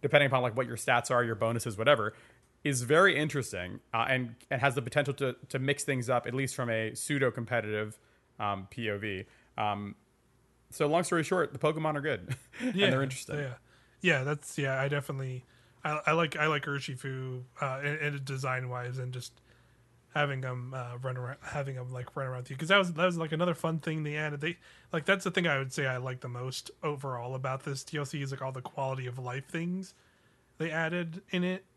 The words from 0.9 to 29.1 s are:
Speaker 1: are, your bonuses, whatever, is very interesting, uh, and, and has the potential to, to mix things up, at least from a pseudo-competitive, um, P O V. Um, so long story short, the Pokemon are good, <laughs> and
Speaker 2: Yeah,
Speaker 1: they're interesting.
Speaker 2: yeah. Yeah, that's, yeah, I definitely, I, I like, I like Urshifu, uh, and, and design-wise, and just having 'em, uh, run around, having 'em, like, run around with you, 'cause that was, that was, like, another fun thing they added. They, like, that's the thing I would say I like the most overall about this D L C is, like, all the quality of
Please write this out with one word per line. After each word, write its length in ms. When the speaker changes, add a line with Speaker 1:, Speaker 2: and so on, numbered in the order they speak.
Speaker 1:
are, 140
your 120
bonuses, 420
whatever, 360
is 200
very 340
interesting, 640
uh, 160
and, 260
and 100
has 140
the 60
potential 320
to, 220
to 100
mix 260
things 260
up, 180
at 60
least 220
from 140
a 240
pseudo-competitive, 1040
um, 300
P 200
O 80
V. 280
Um, 380
so 180
long 160
story 200
short, 300
the 60
Pokemon 360
are 60
good, 340
<laughs> 120
and 160
Speaker 2:
Yeah, 140
Speaker 1:
they're 120
interesting. 360
Speaker 2:
yeah. 160
Yeah, 220
that's, 340
yeah, 240
I 60
definitely, 560
I, 240
I 60
like, 240
I 100
like 160
Urshifu, 800
uh, 220
and, 160
and 260
design-wise, 720
and 160
just 200
having 280
'em, 300
uh, 280
run 160
around, 240
having 360
'em, 140
like, 240
run 120
around 160
with 80
you, 40
'cause 140
that 80
was, 160
that 120
was, 120
like, 160
another 200
fun 260
thing 240
they 120
added. 260
They, 160
like, 120
that's 180
the 80
thing 160
I 100
would 160
say 120
I 120
like 240
the 80
most 420
overall 540
about 280
this 200
D 140
L 80
C 160
is, 100
like, 100
all 100
the 100
quality 440
of 140